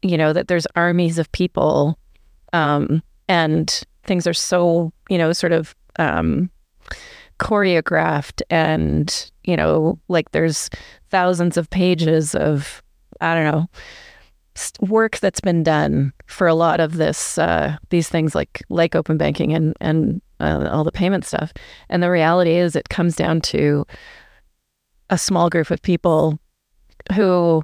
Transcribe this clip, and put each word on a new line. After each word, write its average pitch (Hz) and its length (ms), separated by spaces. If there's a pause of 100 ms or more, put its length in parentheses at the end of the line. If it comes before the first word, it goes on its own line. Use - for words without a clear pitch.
you 175 160
know, 156 160
that 165 160
there's 170 260
armies 170 440
of 160 120
people, 151 640 (560)
um, 151 480 (280)
and 160 560 (180)
things 180 240
are 165 80
so, 170 580 (160)
you 185 100
know, 165 140
sort 170 200
of, 160 240 (240)
um, 156 500 (880)
choreographed 165 1120
and, 156 800 (140)
you 175 120
know, 156 420 (100)
like, 170 240
there's 160 380 (400)
thousands 180 460
of 165 140
pages 160 640
of, 143 480 (380)
I 165 140
don't 165 180
know, 156 160 (880)
s-, - 240
work 220 380
that's - 220
been 170 220
done 151 500 (140)
for - 200
a 165 80
lot 165 260
of 160 160
this, 156 420
uh, 156 380 (140)
these 170 180
things 160 260
like, - 340
like 165 260
open 160 220
banking 147 360
and, 160 280
and, 160 400 (200)
uh, 151 320
all 151 120
the - 80
payment 190 320
stuff. - 280 (360)
And 180 140
the 175 80
reality 170 440
is 175 200
it - 140
comes 170 280
down 160 260
to 147 440 (1200)
a 185 100
small 175 300
group 165 220
of 165 120
people 156 560 (760)
who 175 500